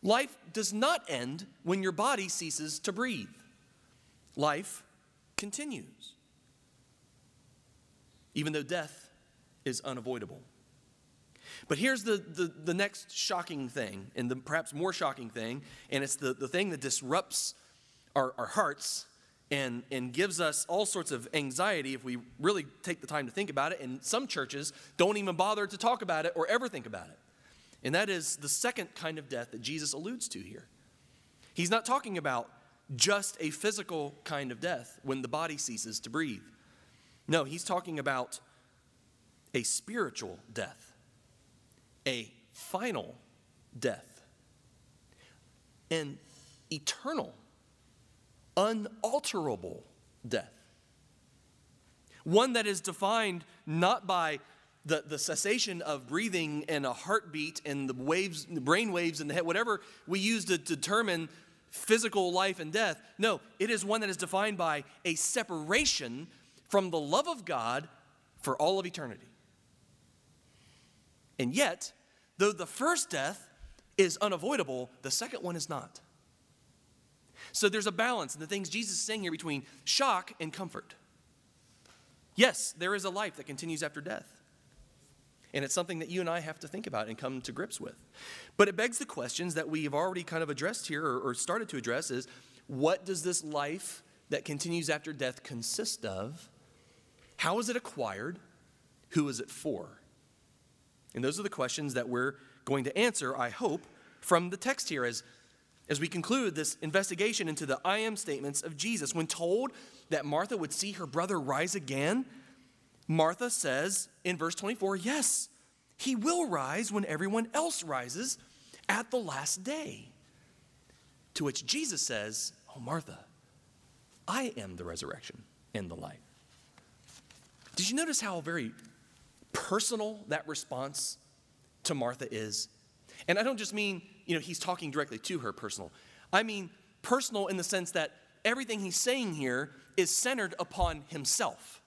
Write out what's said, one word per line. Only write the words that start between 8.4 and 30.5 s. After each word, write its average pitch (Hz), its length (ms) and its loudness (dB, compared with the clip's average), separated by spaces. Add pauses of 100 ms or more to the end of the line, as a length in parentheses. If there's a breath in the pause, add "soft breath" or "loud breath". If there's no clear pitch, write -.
though 151 100 0
death 160 460 -4 (560)
is 127 160 -2
unavoidable. 123 580 -6 (1300 loud breath)
But 151 120 2
here's 247 240 2
the, 214 140 2
the, 170 360 -2 (100)
the 170 100 0
next 202 380 -2
shocking 170 560 -2
thing, 104 480 -6
and 120 140 0
the 127 60 0
perhaps 147 380 -4
more 170 200 0
shocking 131 360 -2
thing, 117 340 -6 (260 loud breath)
and 135 140 0
it's 131 120 -2
the, 131 180 0
the 131 140 -4
thing 185 220 2
that 156 100 -2
disrupts 135 760 0 (600 soft breath)
our, 131 220 4
our 117 80 -4
hearts - 600 0 (440 soft breath)
and, 127 420 0
and 127 220 -4
gives 170 280 2
us 156 260 2
all 196 180 2
sorts 185 260 -2
of 123 220 -4
anxiety 147 600 0
if 123 100 -8
we 123 140 -2 (220)
really 175 260 2 (180)
take 175 180 -4
the - 60 -12
time 147 180 -2
to 120 60 -8
think 196 180 -2
about 143 220 2
it, 175 80 -6
and 131 240 -8
some 247 240 0
churches 139 440 2 (260 loud breath)
don't 196 200 8
even 196 180 2
bother 202 300 4
to 202 120 -8
talk 233 260 4
about 160 220 2
it 170 100 2
or 165 120 4
ever 240 200 4
think 139 180 -6
about 98 220 -10
it. - 100 -20 (680 loud breath)
And - 120 2
that 202 140 4
is 170 280 0
the 143 120 -6
second 226 440 0
kind 160 240 -6
of 143 120 -12
death 120 220 -4
that - 100 -10
Jesus 147 320 -2
alludes 202 360 -6
to - 100 -8
here. 92 280 -14 (880 soft breath)